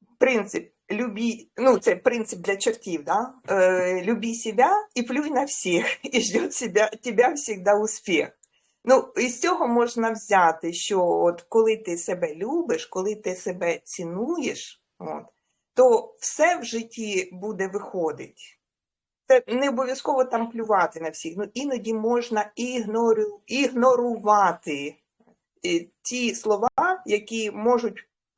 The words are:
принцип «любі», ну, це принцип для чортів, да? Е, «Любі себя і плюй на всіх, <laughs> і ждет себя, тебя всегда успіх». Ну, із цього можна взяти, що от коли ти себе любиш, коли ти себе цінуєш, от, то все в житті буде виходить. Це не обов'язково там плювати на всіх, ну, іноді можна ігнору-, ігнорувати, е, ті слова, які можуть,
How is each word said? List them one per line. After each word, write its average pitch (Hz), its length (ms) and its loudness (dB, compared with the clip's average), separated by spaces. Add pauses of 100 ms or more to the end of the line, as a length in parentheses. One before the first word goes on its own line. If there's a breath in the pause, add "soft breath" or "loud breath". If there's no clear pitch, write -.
(180)
принцип 208 540 0 (180)
«любі», 220 640 -6
ну, 240 220 4
це 185 180 2
принцип 220 440 -2
для 196 160 -2
чортів, 190 480 -4
да? 208 300 -2 (140)
Е, 185 560 2
«Любі 226 300 -2
себя 233 380 2 (220)
і 247 80 -4
плюй 277 280 -2
на 240 140 0
всіх, - 600 -2
<laughs> 254 100 -8
і 247 60 4
ждет 220 340 -2
себя, 208 340 2
тебя 226 440 2
всегда 208 420 0
успіх». 208 540 0 (560 soft breath)
Ну, - 320 4
із 240 240 -2
цього 339 280 2
можна 233 420 2
взяти, 175 640 2
що 180 340 0
от 170 360 2
коли 220 340 2
ти 180 220 -6
себе 170 360 -4
любиш, 233 520 -4
коли 190 280 -4
ти 180 200 -8
себе 180 500 -4
цінуєш, 220 960 -8 (160)
от, 156 260 -10 (500)
то 247 460 4
все 339 380 2
в 262 60 -10
житті 220 680 -6
буде 190 360 -6
виходить. 180 920 -8 (680)
Це 262 220 8
не 254 200 0
обов'язково 262 560 0
там 233 260 -2
плювати 208 500 0
на 160 100 -4
всіх, 160 260 -12
ну, 208 80 -4 (100)
іноді 233 400 -4
можна 220 640 -2
ігнору-, 226 880 0
ігнорувати, 208 1500 2 (680)
е, 175 200 0 (160)
ті 240 320 -2
слова, 247 720 0
які 208 440 -2
можуть, 233 580 0 (300)